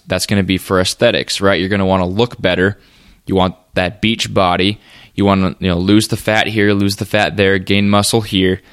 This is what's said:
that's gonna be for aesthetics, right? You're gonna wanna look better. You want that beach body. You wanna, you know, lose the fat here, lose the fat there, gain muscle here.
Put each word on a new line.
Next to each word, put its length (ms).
that's 180
gonna 180
be 140
for 220
aesthetics, 600
right? 180
You're 100
gonna 160
wanna 200
look 360
better. 380
You 100
want 200
that 280
beach 300
body. 480
You 100
wanna, 340
you 80
know, 120
lose 300
the 80
fat 280
here, 280
lose 240
the 80
fat 300
there, 220
gain 320
muscle 320
here. 400